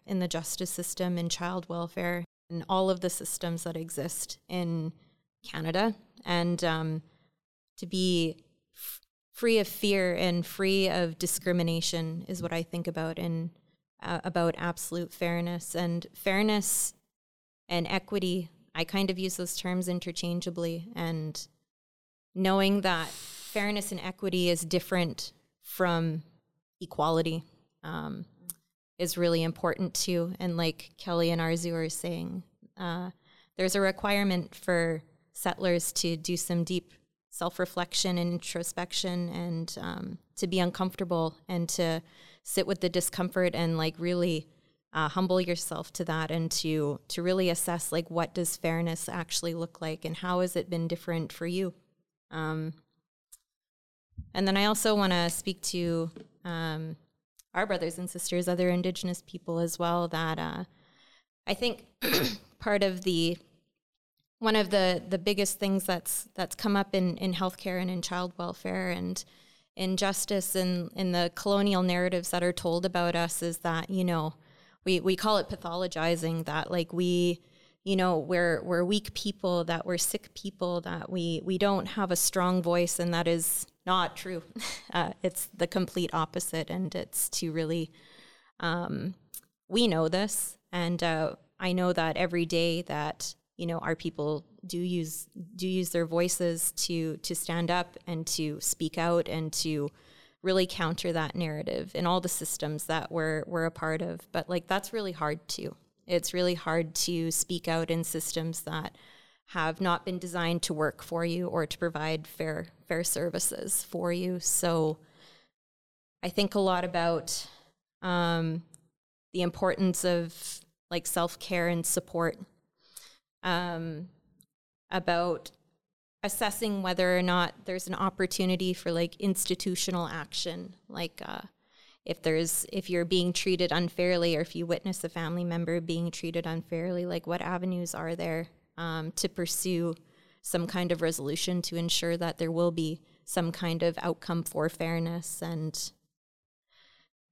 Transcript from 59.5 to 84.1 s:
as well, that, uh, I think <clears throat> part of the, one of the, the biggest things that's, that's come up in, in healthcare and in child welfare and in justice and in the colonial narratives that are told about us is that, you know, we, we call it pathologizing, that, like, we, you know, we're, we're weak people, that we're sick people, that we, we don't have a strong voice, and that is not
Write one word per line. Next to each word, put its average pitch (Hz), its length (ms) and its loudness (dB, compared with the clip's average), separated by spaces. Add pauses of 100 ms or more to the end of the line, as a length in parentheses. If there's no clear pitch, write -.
as 170 200 0
well, 170 300 2
that, 160 300 0
uh, 165 260 -4 (800)
I 202 80 2
think 240 320 -4 (160)
<clears throat> - 560 0
part 208 240 2
of 185 200 2
the, 170 360 2 (1000)
one 220 180 4
of 202 140 4
the, 185 380 4
the 185 100 2
biggest 196 400 0
things 196 260 2
that's, - 500 -2
that's - 200 -4
come 202 220 2
up 196 180 2
in, 180 220 4
in 185 180 0
healthcare 185 460 -2
and 180 100 0
in 180 120 -2
child 180 360 -2
welfare 185 520 -2
and 180 340 -2 (520)
in 190 200 0
justice 196 580 0
and 180 400 0
in 185 180 0
the 175 220 2
colonial 202 480 4
narratives 180 480 2
that 175 120 0
are 175 100 4
told 175 320 0
about 175 320 2
us 170 260 0
is 170 160 -2
that, 165 320 -2
you 185 140 2
know, 160 300 2 (500)
we, 180 160 4
we 190 160 2
call 214 220 4
it 190 100 -2
pathologizing, 170 960 0
that, 151 260 -2
like, 170 220 0
we, 175 480 4 (440)
you 196 120 2
know, 180 220 4
we're, 170 440 2
we're 175 220 2
weak 208 300 0
people, 180 500 0
that 165 200 -2
we're 175 140 -2
sick - 360 -2
people, 175 480 -4
that 170 280 -6
we, 170 340 -2
we 185 140 0
don't 202 280 4
have 190 240 -2
a 180 60 2
strong 185 460 4
voice, 175 360 2
and 175 140 0
that 170 140 2
is 170 400 2 (200)
not 180 300 2